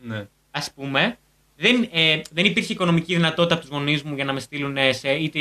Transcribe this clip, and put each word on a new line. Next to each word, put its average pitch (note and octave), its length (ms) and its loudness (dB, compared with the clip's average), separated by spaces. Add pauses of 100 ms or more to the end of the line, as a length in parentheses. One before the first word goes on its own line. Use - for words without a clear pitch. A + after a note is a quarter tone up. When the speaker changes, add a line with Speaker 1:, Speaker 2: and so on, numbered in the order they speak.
Speaker 1:
Ναι. A2 260 -8 (240)
Speaker 2:
ας - 240 -8
πούμε, C#3 440 0 (420)
δεν, A3+ 320 2
ε, D#3+ 280 2 (120)
δεν E3 120 0
υπήρχε F3+ 280 0
οικονομική E3+ 420 2
δυνατότητα E3+ 400 2
από - 120 -2
τους C3+ 60 -16
γονείς C#3+ 300 0
μου D3 120 -8
για C#3 100 -4
να C#3 80 -2
με C3+ 80 -4
στείλουν, C#3 360 -6
ε, C3+ 160 4
σε, C3+ 180 -2
είτε D3+ 300 0